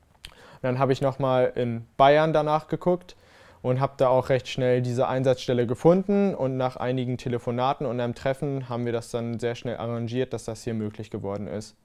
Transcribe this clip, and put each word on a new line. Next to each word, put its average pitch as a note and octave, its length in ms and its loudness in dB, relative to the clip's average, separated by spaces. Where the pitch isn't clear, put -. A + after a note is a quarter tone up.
dann B2+ 160 -2
habe C3+ 140 4
ich B2+ 80 0
noch C3+ 180 -2
mal B2+ 380 2
in A#2 280 -4
Bayern D3+ 360 6
danach D3+ 360 0
geguckt F3+ 480 -2
und B2+ 200 0
habe C#3 160 0
da C3 120 4
auch B2+ 200 2
recht B2+ 180 2
schnell B2+ 340 2
diese B2 280 0
Einsatzstelle B2+ 580 2
gefunden. F#3+ 720 2
Und C3 200 -2
nach B2+ 200 -2
einigen B2+ 420 -2
Telefonaten B2 680 -2
und B2 140 -4
einem A#2+ 160 -4
Treffen C3+ 540 -4
haben A#2+ 160 -4
wir A#2+ 80 -2
das A#2 180 -6
dann A#2 300 -6
sehr A#2+ 160 -4
schnell - 220 -8
arrangiert, A#2 560 -4
dass A2 100 -10
das A2 180 -10
hier A#2 120 -6
möglich G#2+ 360 -8
geworden G2+ 380 -8
ist. G#2 260 -10